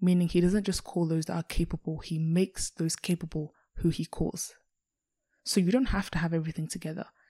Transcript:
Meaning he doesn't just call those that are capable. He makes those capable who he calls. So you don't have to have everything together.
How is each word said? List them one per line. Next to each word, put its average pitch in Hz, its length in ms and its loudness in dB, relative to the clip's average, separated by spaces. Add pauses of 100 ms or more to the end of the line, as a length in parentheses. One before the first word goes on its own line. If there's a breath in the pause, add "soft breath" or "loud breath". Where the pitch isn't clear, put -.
Meaning 180 280 4
he 175 120 4
doesn't 190 240 4
just 190 180 -2
call 175 240 -2
those 160 200 0
that 170 100 -4
are 165 80 -4
capable. 165 540 -2
He 160 200 -6
makes 165 520 0
those 165 260 -2
capable 160 580 -4 (220 soft breath)
who 170 140 2
he 165 140 -2
calls. - 500 -6 (880)
So - 160 2
you 175 100 4
don't 254 160 4
have - 240 -2
to 170 80 -4
have 165 160 0
everything 160 320 -2
together. 160 400 -8 (240 soft breath)